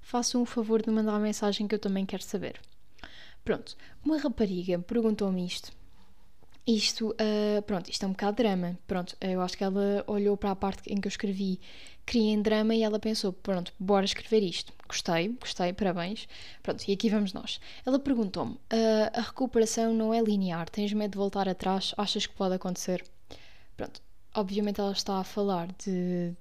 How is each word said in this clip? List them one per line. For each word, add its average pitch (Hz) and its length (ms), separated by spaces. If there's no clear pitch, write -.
façam 240 400
o 240 40
favor 220 360
de 220 100
mandar 214 220
uma 214 60
mensagem 208 460
que 208 80
eu 208 60
também 196 260
quero 190 160
saber. - 380
Pronto, - 320
uma 311 140
rapariga 190 640
perguntou-me 202 680
isto. - 260
Isto, 220 480
ah, 208 460
pronto, 202 260
isto - 140
é 196 40
um 190 40
bocado 202 260
drama. 180 480
Pronto, 180 340
eu 185 220
acho 180 160
que - 60
ela 202 420
olhou 202 320
para 202 140
a 190 40
parte 196 380
em 202 80
que 196 60
eu - 20
escrevi 196 500
"cria 214 260
em 214 120
drama" 220 320
e 226 80
ela 214 160
pensou, 214 340
"Pronto, 180 460
bora 196 260
escrever 214 380
isto." - 280
Gostei, 175 420
gostei, 190 440
parabéns. 180 540
Pronto, - 260
e 196 60
aqui 202 160
vamos 208 240
nós. - 260
Ela 262 140
perguntou-me, 220 580
"Ah, 220 460
a 233 60
recuperação 226 720
não 220 180
é 233 80
linear, 190 480
tens 208 240
medo 208 200
de 196 40
voltar 196 320
atrás, 190 480
achas 208 300
que - 80
pode 185 180
acontecer?" 185 500
Pronto, - 240
obviamente 208 440
ela 196 120
está 196 280
a 185 40
falar 190 460
de 180 580